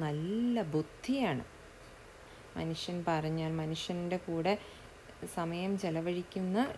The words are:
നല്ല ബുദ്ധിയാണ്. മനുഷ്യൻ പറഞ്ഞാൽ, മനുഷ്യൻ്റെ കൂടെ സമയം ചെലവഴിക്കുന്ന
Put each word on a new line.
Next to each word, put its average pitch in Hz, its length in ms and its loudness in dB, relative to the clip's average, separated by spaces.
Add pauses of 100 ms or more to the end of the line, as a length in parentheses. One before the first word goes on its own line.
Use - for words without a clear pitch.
നല്ല 208 580 2 (120)
ബുദ്ധിയാണ്. 160 680 2 (1120)
മനുഷ്യൻ 165 520 -2
പറഞ്ഞാൽ, 160 420 2 (120)
മനുഷ്യൻ്റെ 175 640 0
കൂടെ 170 280 4 (800)
സമയം 180 440 0
ചെലവഴിക്കുന്ന 180 800 0 (200)